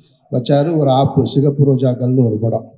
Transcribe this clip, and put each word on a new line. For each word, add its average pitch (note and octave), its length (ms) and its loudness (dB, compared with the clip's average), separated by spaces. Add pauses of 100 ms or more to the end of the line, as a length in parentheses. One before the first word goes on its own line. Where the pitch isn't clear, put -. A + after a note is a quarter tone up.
(320)
வச்சாரு. C#3+ 460 0
ஒரு C#3+ 120 0
ஆப்பு, C3 380 2
சிகப்பு C#3+ 380 0
ரோஜாக்கள்னு B2+ 600 0
ஒரு G#2+ 140 -2
படம், A2+ 260 -4 (120)